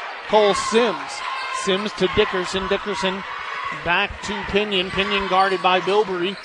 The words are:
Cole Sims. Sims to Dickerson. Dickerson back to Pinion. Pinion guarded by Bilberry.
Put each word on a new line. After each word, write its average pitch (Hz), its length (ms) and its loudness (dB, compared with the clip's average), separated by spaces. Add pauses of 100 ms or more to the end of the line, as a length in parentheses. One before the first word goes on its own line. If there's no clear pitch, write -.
(280)
Cole 208 280 6
Sims. 214 560 0 (500)
Sims 196 320 0
to 185 220 0
Dickerson. 190 520 0
Dickerson 190 560 -2 (640)
back 180 380 0
to 202 100 -6 (160)
Pinion. 196 400 2
Pinion 196 400 0
guarded 190 320 4
by 185 180 4
Bilberry. 190 640 0